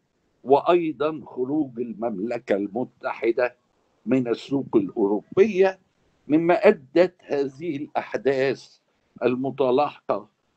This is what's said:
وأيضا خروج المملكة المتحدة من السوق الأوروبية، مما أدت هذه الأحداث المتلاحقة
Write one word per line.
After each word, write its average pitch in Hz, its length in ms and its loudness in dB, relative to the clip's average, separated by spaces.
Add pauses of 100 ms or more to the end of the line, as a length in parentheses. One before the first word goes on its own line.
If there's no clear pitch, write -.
(440)
وأيضا 156 840 2
خروج 131 540 -4
المملكة 113 760 -4
المتحدة 120 1000 -4 (500)
من 123 220 0
السوق 127 480 -4
الأوروبية، 180 1040 2 (480)
مما 165 400 4
أدت 165 520 2
هذه 143 580 -4
الأحداث 131 1000 -4 (460)
المتلاحقة 127 1080 -2 (280)